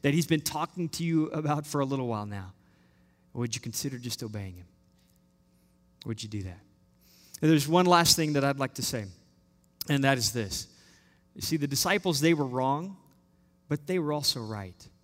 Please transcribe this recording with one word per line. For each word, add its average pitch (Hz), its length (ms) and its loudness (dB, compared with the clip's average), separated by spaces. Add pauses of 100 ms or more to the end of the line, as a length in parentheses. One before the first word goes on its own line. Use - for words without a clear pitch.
that 139 100 2
he's 160 140 2
been 160 140 2
talking 160 500 -4
to - 140 -6
you 160 240 2
about 147 380 -2
for 147 140 -2
a 139 40 2
little 131 240 -2
while 107 180 -4
now. 98 260 -10 (800)
Would 120 200 -4
you - 60 -8
consider 127 360 -6
just 120 260 -8
obeying 104 340 -8
him? 87 100 -18 (1400)
Would 113 160 -6
you 110 60 -12
do 104 140 -6
that? 92 160 -10 (840)
And 156 100 4
there's 147 180 4
one 175 180 6
last 170 300 6
thing 156 180 0
that 139 100 4
I'd 139 140 0
like 135 160 -4
to - 80 -6
say, 113 220 -4 (840)
and 139 160 2
that 135 140 6
is 104 140 0
this. 107 340 -4 (680)
You - 80 -10
see, 156 140 -2
the 143 100 0
disciples, 170 540 0
they 165 140 6
were 147 120 2
wrong, 135 500 0 (720)
but 151 180 -2
they 185 120 0
were 151 140 0
also 147 280 -2
right. 104 480 -8 (160)